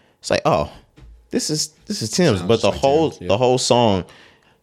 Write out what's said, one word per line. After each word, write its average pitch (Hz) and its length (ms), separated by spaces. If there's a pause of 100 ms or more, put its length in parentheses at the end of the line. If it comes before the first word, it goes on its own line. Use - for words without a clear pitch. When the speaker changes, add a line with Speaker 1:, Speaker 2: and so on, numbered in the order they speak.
(200)
Speaker 1:
It's - 100
like, - 160
"Oh, 101 260 (600)
this - 180
is, 156 200 (180)
this 107 160
is 110 80
Tim's." 151 280
Speaker 2:
Sounds 87 80
Speaker 1:
But 113 140
the 101 80
Speaker 2:
just 90 40
like - 80
Speaker 1:
whole, 143 280
Speaker 2:
Tim's, - 140
yeah. 90 60
Speaker 1:
the 98 80
whole 127 200
song, 117 480 (580)